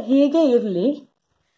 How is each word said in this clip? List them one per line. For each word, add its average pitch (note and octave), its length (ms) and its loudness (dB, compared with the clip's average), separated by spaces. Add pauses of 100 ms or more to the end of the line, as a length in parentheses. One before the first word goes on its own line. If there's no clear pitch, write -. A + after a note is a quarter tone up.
ಹೀಗೆ C#4 440 2
ಇರ್ಲಿ. A3 640 -2 (480)